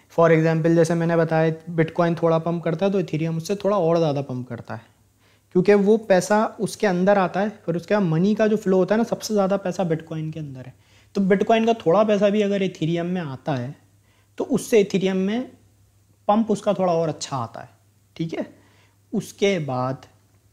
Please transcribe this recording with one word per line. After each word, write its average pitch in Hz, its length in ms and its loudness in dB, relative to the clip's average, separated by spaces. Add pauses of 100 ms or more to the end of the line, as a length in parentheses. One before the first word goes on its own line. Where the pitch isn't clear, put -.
(200)
For 165 120 6
example 160 440 2
जैसे 170 200 4
मैंने 170 220 0
बताया, 160 360 2 (160)
बिटकॉइन 170 460 0
थोड़ा 165 220 2
पंप 170 260 -4
करता 165 220 -2
है, 196 60 2
तो 196 80 0
इथेरियम 165 380 -4
उससे 165 180 -4
थोड़ा 202 220 0
और 170 200 2
ज़्यादा 147 240 0
पंप 127 260 -8
करता 110 280 -12
है। - 200 -16 (600)
क्योंकि 185 180 6
वो 202 220 4
पैसा 214 480 2 (140)
उसके 214 280 -2
अंदर 190 300 2
आता 180 220 0
है, 208 100 -2 (160)
फिर 165 100 -4
उसके 175 180 -4
बाद 208 100 2
मनी 175 320 2
का 220 120 2
जो 214 100 0
फ्लो 190 200 0
होता 185 180 2
है - 20 2
ना, 233 60 2
सबसे 220 300 -6
ज़्यादा 196 240 0
पैसा 190 260 -4
Bitcoin 160 500 -6
के 160 60 -12
अंदर 135 260 -12
है। 131 80 -18 (420)
तो 202 60 0
Bitcoin 208 440 2
का 233 100 4
थोड़ा 196 280 2
पैसा 208 260 2
भी 208 120 2
अगर 202 220 0
Ethereum 170 420 -2
में 180 160 -4
आता 143 340 -6
है, 127 200 -6 (600)
तो 440 60 -4
उससे 220 400 2
Ethereum 190 320 -2
में 202 340 -4 (800)
पंप 214 240 2
उसका 202 220 -2
थोड़ा 185 200 0
और 165 160 0
अच्छा 143 280 -8
आता 113 240 -8
है, - 80 -18 (460)
ठीक 165 180 -6
है। 320 120 -6 (680)
उसके 196 480 -2
बाद 131 440 -6 (480)